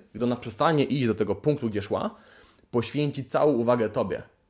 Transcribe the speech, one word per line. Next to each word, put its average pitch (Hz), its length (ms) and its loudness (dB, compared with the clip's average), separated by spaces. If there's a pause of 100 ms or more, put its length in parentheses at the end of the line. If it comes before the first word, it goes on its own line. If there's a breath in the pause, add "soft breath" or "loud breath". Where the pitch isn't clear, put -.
(120)
gdy 110 120 -4
ona 120 120 0
przestanie 143 480 0
iść 131 220 0
do 110 80 2
tego 98 200 0
punktu, 135 360 -2
gdzie 101 120 -4
szła, 98 320 -2 (560 loud breath)
poświęci 139 540 -2
całą 147 280 2
uwagę 117 360 2
tobie. 92 340 -4 (280)